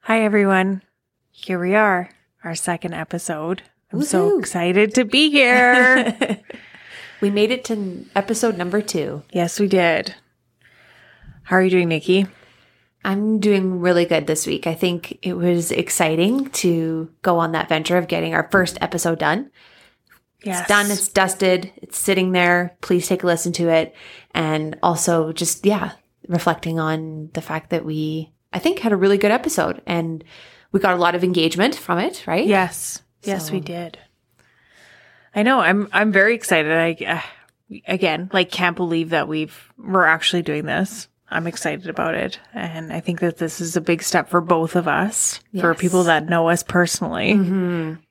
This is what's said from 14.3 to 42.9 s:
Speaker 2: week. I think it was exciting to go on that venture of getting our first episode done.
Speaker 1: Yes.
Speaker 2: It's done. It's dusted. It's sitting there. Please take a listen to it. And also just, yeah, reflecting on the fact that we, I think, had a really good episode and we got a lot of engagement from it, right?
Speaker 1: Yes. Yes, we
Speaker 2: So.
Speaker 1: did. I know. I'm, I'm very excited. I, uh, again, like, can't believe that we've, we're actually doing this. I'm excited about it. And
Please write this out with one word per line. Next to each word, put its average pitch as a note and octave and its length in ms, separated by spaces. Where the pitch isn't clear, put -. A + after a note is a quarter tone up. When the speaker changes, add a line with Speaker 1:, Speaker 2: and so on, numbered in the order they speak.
Speaker 2:
week. - 180
I E3 80
think F3 480
it F3+ 120
was F3 360
exciting F3+ 840
to E3 600
go F3 180
on E3 120
that D#3+ 160
venture D#3+ 300
of F3+ 100
getting E3 260
our E3 180
first F#3 280
episode E3+ 400
done. E3 320
Speaker 1:
Yes. F3+ 160
Speaker 2:
It's F3 80
done. G3+ 200
It's G3+ 200
dusted. F#3 680
It's - 220
sitting F#3 340
there. F3 480
Please F3 260
take F#3 180
a F3+ 40
listen F3 260
to E3+ 140
it. D#3+ 260
And D#3 480
also E3 520
just, - 320
yeah, G3+ 260
reflecting E3 500
on D#3+ 540
the D#3+ 80
fact D#3 300
that E3+ 120
we, D#3 480
I F#3 60
think, F4+ 200
had A3+ 140
a - 40
really G3 200
good G3+ 140
episode G#3 540
and E3 380
we G3 80
got F#3+ 140
a F3 80
lot F3 140
of F3 100
engagement F3 500
from F3 240
it, - 260
right? G3 220
Speaker 1:
Yes. F#3 560
Yes, E3+ 280
we F#3+ 80
Speaker 2:
So. D#3 60
Speaker 1:
did. E3+ 320
I G#3 80
know. B3+ 160
I'm, F#3+ 340
I'm G#3+ 180
very G3 220
excited. E3 380
I, E3 340
uh, D#3+ 160
again, F#3 460
like, F#3 160
can't F3+ 260
believe E3 360
that D3+ 160
we've, D#3 500
we're F#3 260
actually D#3+ 380
doing D3+ 240
this. F#3+ 420
I'm E3 160
excited E3+ 420
about E3 280
it. - 240
And E3 400